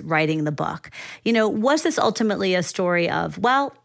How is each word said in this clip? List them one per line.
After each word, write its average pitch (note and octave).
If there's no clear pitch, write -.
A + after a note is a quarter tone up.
writing D#3
the D3+
book. -
You A3+
know, A3
was C4+
this -
ultimately G3
a F3+
story F3
of, E3
well, B3+